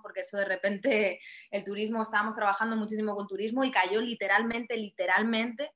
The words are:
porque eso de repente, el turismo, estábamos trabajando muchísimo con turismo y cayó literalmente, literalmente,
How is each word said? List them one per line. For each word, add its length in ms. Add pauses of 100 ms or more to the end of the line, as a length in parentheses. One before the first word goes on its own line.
porque 180
eso 160
de 80
repente, 760 (300)
el 140
turismo, 380
estábamos 340
trabajando 400
muchísimo 380
con 120
turismo 380
y 60
cayó 300
literalmente, 760
literalmente, 1000